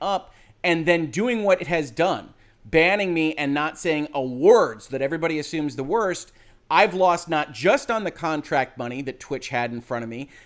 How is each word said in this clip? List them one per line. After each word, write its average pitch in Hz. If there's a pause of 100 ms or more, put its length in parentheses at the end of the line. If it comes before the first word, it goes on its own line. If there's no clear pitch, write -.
up, 190 (320)
and 165
then 170
doing 220
what 190
it -
has 156
done, 131 (320)
banning 180
me 160
and 143
not 151
saying 151
a 143
word 131
so -
that 131
everybody 156
assumes 147
the 135
worst. 185 (380)
I've 185
lost 175
not 151
just 170
on 220
the 180
contract 151
money 123
that 131
Twitch -
had 120
in 120
front 120
of 113
me, 127 (180)